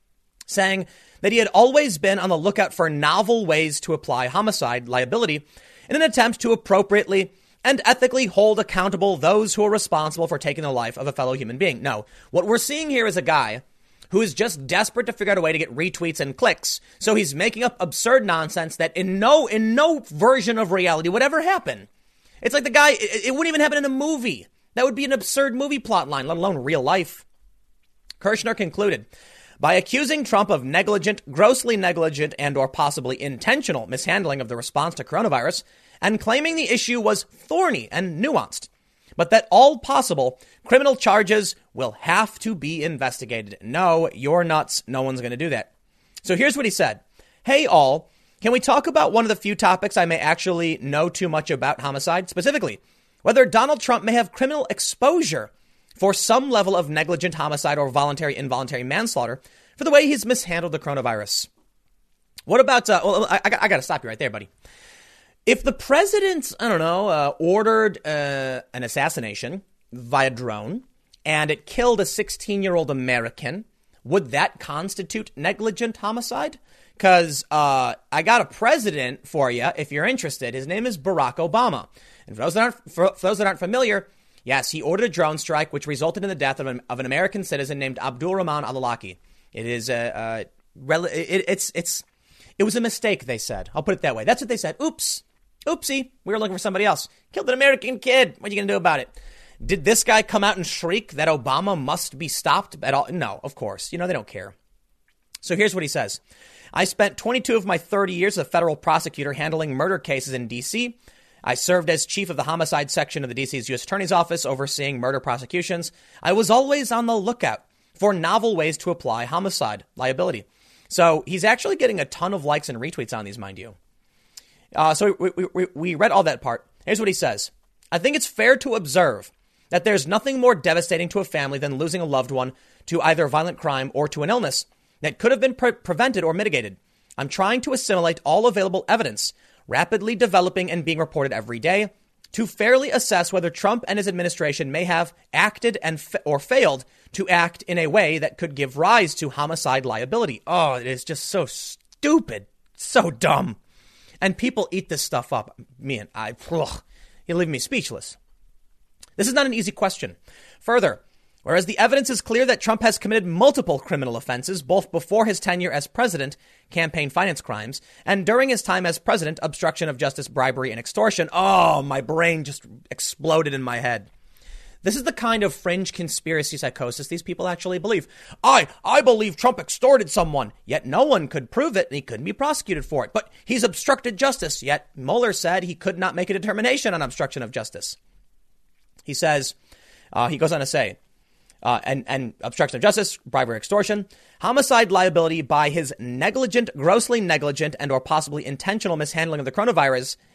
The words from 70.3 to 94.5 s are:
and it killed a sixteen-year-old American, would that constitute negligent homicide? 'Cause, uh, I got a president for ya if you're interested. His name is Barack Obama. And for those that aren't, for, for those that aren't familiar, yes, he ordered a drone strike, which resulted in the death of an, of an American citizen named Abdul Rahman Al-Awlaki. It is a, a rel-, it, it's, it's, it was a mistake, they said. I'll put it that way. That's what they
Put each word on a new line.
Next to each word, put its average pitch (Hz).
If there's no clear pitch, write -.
and 151
it 151
killed 240
a 190
sixteen-year-old 190
American, 127
would 139
that 156
constitute 185
negligent 214
homicide? 240
'Cause, 175
uh, 139
I 156
got 220
a 165
president 208
for 135
ya 120
if 151
you're 147
interested. 139
His 131
name 202
is 226
Barack 143
Obama. 165
And 104
for 107
those 156
that 220
aren't, -
for, 180
for -
those 190
that 208
aren't 190
familiar, 208
yes, 131
he 156
ordered 185
a 233
drone 156
strike, 156
which 143
resulted 156
in 196
the 185
death 135
of 135
an, 123
of 123
an 131
American 185
citizen 139
named 135
Abdul 139
Rahman 156
Al-Awlaki. 120
It 110
is 120
a, 117
a 113
rel-, 151
it, 170
it's, 190
it's, -
it 196
was 214
a 240
mistake, 220
they 123
said. 98
I'll 151
put 190
it -
that 131
way. 110
That's -
what 233
they 240